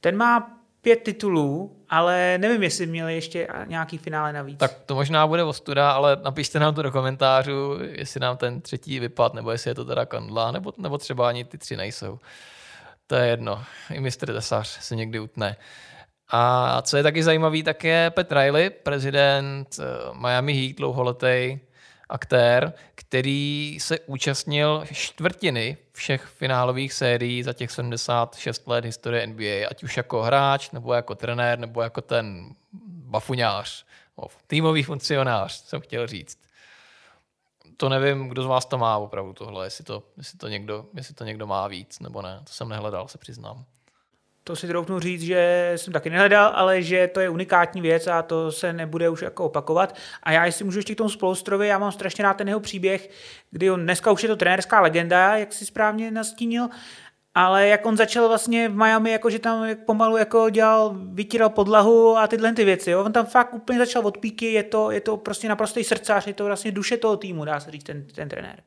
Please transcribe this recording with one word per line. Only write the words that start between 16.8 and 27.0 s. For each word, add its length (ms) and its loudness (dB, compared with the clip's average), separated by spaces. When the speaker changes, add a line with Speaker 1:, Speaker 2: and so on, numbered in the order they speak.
Speaker 2:
co 140 -2
je 60 2
taky 200 2
zajímavý, 400 2
tak 220 -4
je 260 2
Pat 220 -2
Riley, 380 4
prezident, 1080 0
eh, 60 -8
Miami 340 0
Heat, 240 -2
dlouholetý 840 -2
aktér, 640 2
který 840 -4
se 180 -4
účastnil 960 -2
čtvrtiny 840 -4
všech 320 -4
finálových 680 -2
sérií 500 0